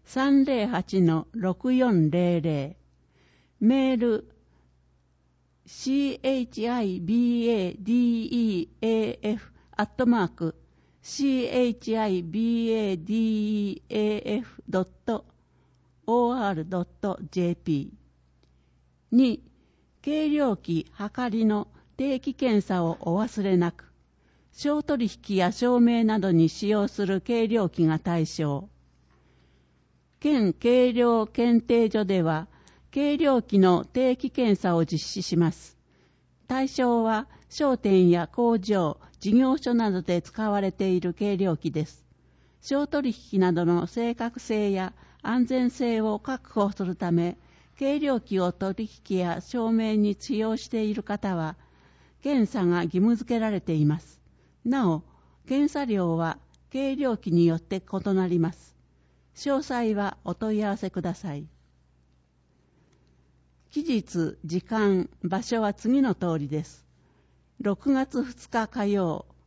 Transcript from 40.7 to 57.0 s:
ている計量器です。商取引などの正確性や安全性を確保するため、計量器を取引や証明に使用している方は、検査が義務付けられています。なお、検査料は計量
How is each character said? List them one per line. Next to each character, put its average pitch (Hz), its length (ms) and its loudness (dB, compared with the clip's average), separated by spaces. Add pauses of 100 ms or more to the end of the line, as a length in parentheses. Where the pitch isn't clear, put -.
て 190 180 -2
い 180 100 2
る 175 140 -4
計 202 220 -2
量 175 200 0
器 156 140 -6
で 151 160 -4
す。 - 180 -20 (560)
商 285 280 -2
取 269 260 -2 (180)
引 196 60 2
な 180 140 4
ど 170 120 0
の 175 220 2
正 233 300 -4
確 233 240 -8
性 208 320 -2
や 185 220 -4 (280)
安 240 240 0
全 254 240 0
性 233 300 -2
を 214 180 -2
確 - 320 -10
保 202 220 0
す 196 120 -6
る 180 120 -4
た 175 160 -2
め、 170 260 0 (400)
計 277 220 -2
量 277 180 0
器 190 220 -4
を 180 100 0
取 196 400 -6 (180)
引 185 100 -2
や 175 220 -4
証 226 300 -4
明 220 240 0
に 208 240 2
使 226 200 -6
用 220 180 -2
し - 120 -10
て 220 160 -2
い 214 80 -2
る 208 120 -6
方 202 320 -4
は、 160 200 -4 (640)
検 262 300 0
査 185 160 0
が 175 160 2
義 170 120 -6
務 214 200 4
付 233 220 -4
け - 20 0
ら 220 120 -2
れ 190 100 -2
て 165 140 -4
い 151 120 2
ま 151 140 0
す。 - 200 -20 (440)
な 240 260 0
お、 156 140 -2 (420)
検 285 260 0
査 285 120 -4
料 185 320 0
は 165 220 -4 (300)
計 269 280 -4
量 262 200 -2